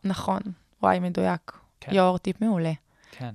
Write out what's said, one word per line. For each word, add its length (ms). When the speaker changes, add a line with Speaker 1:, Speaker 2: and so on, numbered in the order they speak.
Speaker 1:
נכון. 360
וואי, 160
מדויק. 540
Speaker 2:
כן. 140
Speaker 1:
יואו, 240
טיפ 220
מעולה. 320
Speaker 2:
כן. 160